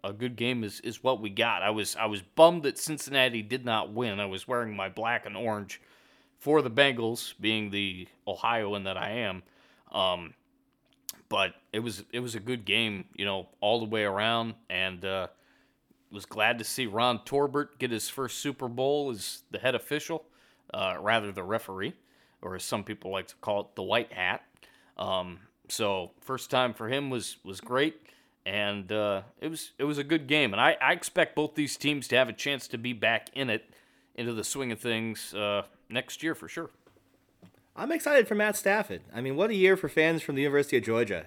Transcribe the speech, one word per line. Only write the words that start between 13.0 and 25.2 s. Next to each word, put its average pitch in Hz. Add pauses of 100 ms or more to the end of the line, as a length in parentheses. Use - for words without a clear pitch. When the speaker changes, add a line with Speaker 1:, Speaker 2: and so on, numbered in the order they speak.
Speaker 1:
you 98
know, 95 (120)
all 110
the 113
way 107
around, 113 (160)
and, 90
uh, 95 (800)
was 98
glad 113
to 110
see 131
Ron 113
Torbert 143
get 127
his 110
first -
Super 139
Bowl 135
as 101
the 104
head 127
official, 151 (460)
uh, 92
rather 104
the 92
referee, 101 (460)
or 92
as 92
some 107
people 98
like 95
to -
call 101
it, -
the 101
white 104
hat. 92 (540)
Um, 92 (280)